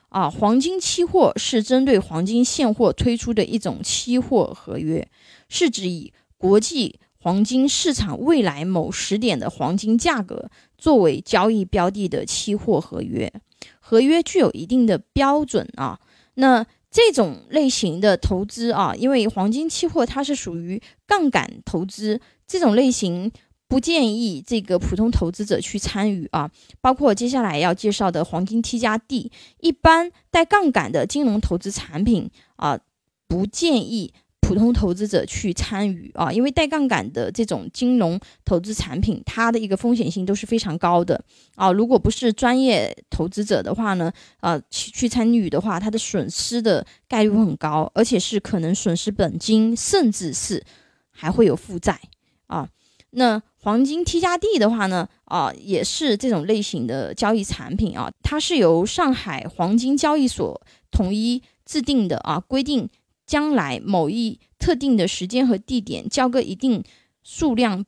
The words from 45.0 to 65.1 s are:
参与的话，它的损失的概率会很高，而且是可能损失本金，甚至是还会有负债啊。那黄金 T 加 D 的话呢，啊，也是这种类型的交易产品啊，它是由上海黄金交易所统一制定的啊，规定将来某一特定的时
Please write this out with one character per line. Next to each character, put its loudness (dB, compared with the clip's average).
参 2
与 2
的 0
话， -4
它 -4
的 -2
损 -4
失 -4
的 2
概 2
率 4
会 2
很 2
高， -2
而 4
且 2
是 -4
可 -2
能 -2
损 0
失 -4
本 -2
金， 2
甚 2
至 -6
是 -6
还 -6
会 4
有 4
负 -8
债 -2
啊。 -6
那 2
黄 0
金 -2
T -2
加 0
D 0
的 4
话 0
呢， -2
啊， -2
也 -2
是 -2
这 -2
种 0
类 0
型 -6
的 -4
交 0
易 0
产 -8
品 -2
啊， -6
它 -4
是 -2
由 4
上 0
海 -8
黄 0
金 0
交 2
易 4
所 -6
统 0
一 -2
制 -4
定 2
的 0
啊， -4
规 -2
定 -2
将 0
来 0
某 0
一 -4
特 2
定 2
的 2
时 -6